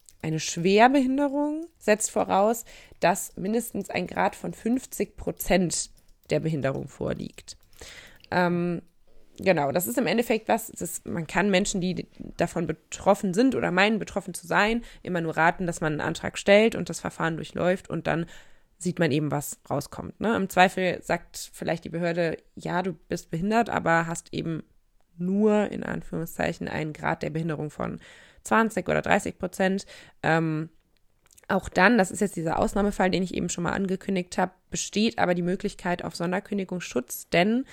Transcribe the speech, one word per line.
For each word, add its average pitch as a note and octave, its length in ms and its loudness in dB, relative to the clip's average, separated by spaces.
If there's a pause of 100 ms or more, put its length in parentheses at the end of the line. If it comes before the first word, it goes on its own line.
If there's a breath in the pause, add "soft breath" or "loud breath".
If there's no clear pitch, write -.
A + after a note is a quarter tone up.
(200)
Eine D#3 180 -2
Schwerbehinderung C4+ 1300 4 (120)
setzt - 320 0
voraus, G3 560 2 (340 loud breath)
dass F3 380 2
mindestens G3+ 500 -4
ein F3 180 -4
Grad F#3 300 -2
von F3 160 -8
fünfzig - 640 -4
Prozent - 760 0 (380)
der D3+ 120 2
Behinderung C#3 480 -2
vorliegt. - 680 -8 (720 loud breath)
Ähm, F3 520 2 (560)
genau, D3+ 340 4
das F3+ 140 0
ist A#3+ 100 -4
im B3+ 100 2
Endeffekt A3+ 420 0
was, G#3+ 240 0
das, - 320 -8
man E3 220 -6
kann F#3+ 220 2
Menschen, G3 320 2
die F3 260 -2 (300)
davon E3+ 300 -2
betroffen F#3 680 0
sind B3 220 4
oder E3 160 0
meinen, G3+ 280 4
betroffen F3+ 360 -6
zu - 120 -14
sein, G#3 360 2 (200 loud breath)
immer F3 180 -2
nur D#3+ 160 -4
raten, E3+ 300 2
dass E3+ 140 -4
man D#3 120 0
einen D3 80 -4
Antrag - 380 -4
stellt G#3+ 360 6
und E3+ 140 -4
das E3 120 -8
Verfahren E3 360 -2
durchläuft - 520 -2
und D#3+ 180 -4
dann D#3+ 200 0 (520 loud breath)
sieht F3 200 -4
man E3 120 4
eben, D3+ 200 0
was C#3+ 300 -4 (100)
rauskommt, - 500 -8
ne? A3 160 2
Im F#3 120 0
Zweifel F#3 540 4
sagt - 500 -6
vielleicht - 320 -6
die - 40 -8
Behörde, E3+ 480 -2 (180)
ja, E3+ 280 -4
du F#3 100 -2 (160)
bist - 220 -6
behindert, G#3 400 0
aber E3 360 2
hast - 280 -8
eben D#3 280 -4 (540)
nur, G3+ 560 2
in - 100 -6
Anführungszeichen, E3+ 840 -4
einen D#3 240 -4
Grad D3+ 300 -4
der D#3+ 80 -4
Behinderung D#3 400 -4
von - 300 -6 (440 loud breath)
zwanzig A3 440 2
oder D#3 140 2
dreißig - 360 0
Prozent. F#3+ 460 -2 (380 loud breath)
Ähm, D#3+ 460 0 (800)
auch F#3+ 220 0
dann, G#3 260 6
das G3+ 140 4
ist - 100 -6
jetzt G3+ 160 -2
dieser D#3+ 220 -2
Ausnahmefall, G3+ 520 2
den F3 120 0
ich F3+ 120 -6
eben - 140 -2
schon F3 160 -6
mal - 80 -2
angekündigt F#3+ 640 -4
habe, F#3 160 0 (180)
besteht - 480 -2
aber F3 160 2
die F3 80 -2
Möglichkeit F3+ 640 -4
auf E3+ 100 -8
Sonderkündigungsschutz, F#3 1160 -6
denn G#3+ 420 4